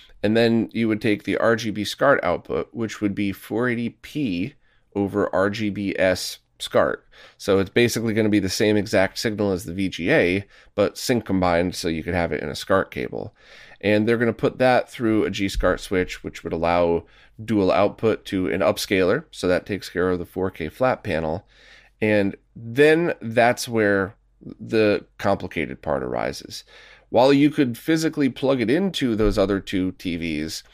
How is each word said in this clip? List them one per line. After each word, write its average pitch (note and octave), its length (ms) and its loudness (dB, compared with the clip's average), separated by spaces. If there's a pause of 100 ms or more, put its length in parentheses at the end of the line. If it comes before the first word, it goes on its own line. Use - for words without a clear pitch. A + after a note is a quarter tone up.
(200)
and G#2+ 160 2
then A#2 340 2
you A2+ 160 -2
would A2 140 -2
take G#2 220 0
the G2 140 -2
R A2+ 180 2
G A2+ 160 -6
B G#2 120 -6
scart C3 400 0
output, D#2 480 -2
which A2+ 300 -8
would G2+ 140 0
be G2+ 160 -2
four A2 360 -4
eighty A#2 220 -2
P G#2+ 640 -6 (420)
over G2+ 380 0
R F#2+ 160 2
G G#2 220 -4
B G2 260 -4
S F#2 400 0 (220)
scart. - 480 0 (300)
So G2 220 2
it's F#2+ 100 -2
basically A#2 440 0
gonna G#2+ 140 2
be G#2 120 4
the F#2+ 100 -2
same G#2+ 260 2
exact G2 420 0
signal G#2 360 -2
as F2+ 100 -4
the E2+ 100 -10
V F#2+ 140 -4
G F2 240 -4
A, G2 340 2 (300)
but G2+ 220 0
sync A#2+ 280 -2
combined F2+ 480 0
so - 140 -6
you E2 160 -4
could F2 100 -4
have E2+ 200 -2
it - 100 -4
in D2 60 -6
a C2 60 -8
scart - 360 -2
cable. A#1+ 420 -8 (460)
And G#2+ 260 2
they're A#2 120 2
gonna A#2 160 0
put - 240 -2
that B2 340 2
through A2 320 0
a D2 60 0
G G2+ 180 -4
scart F#2 320 0
switch, - 420 -4
which - 220 -12
would E2+ 80 -6
allow E2+ 540 0 (380)
dual G#2 280 2
output G2+ 540 0
to F#2 240 -2
an F2+ 100 -2
upscaler. G2 720 0
So - 160 -6
that F2+ 180 0
takes G#2 220 -8
care F#2 220 -2
of F2+ 100 -2
the F2 60 -10
four F#2 260 -6
K D#2 160 -8
flat B2+ 340 -2
panel. D#2+ 460 -4 (540)
And G#2 340 2 (180)
then C#3+ 680 2
that's A#2 480 2
where G2+ 460 2 (260)
the A2 640 0 (120)
complicated F2+ 640 -2
part C2+ 220 -2
arises. B1 600 -6 (420)
While B2 240 6
you C#3+ 180 6
could C3 280 0
physically D#3+ 500 0
plug C3 320 0
it G#2+ 100 0
into D3+ 460 0
those G#2+ 220 2
other G2 240 2
two F#2 320 -2
T F2 240 -6
Vs, D#2+ 460 -6 (100)